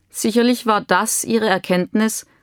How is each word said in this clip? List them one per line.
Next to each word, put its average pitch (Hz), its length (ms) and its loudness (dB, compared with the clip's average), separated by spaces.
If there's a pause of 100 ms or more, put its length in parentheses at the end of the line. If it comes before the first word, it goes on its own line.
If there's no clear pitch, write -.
Sicherlich 233 580 0
war 214 140 2
das 190 440 -2
ihre 220 240 0
Erkenntnis 190 760 -2 (160)